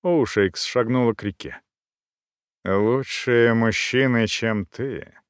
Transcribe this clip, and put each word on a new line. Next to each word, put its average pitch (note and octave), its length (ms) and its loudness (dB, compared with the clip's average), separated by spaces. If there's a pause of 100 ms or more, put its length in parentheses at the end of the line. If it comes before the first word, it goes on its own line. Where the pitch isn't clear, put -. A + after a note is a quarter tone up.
Оушейкс A#2 600 2
шагнула A#2+ 500 0
к - 100 -10
реке. - 380 -10 (1040)
"Лучшие A#2 880 2
мужчины, A#2 720 2
чем G#2+ 380 -4
ты A#2 480 -10 (160)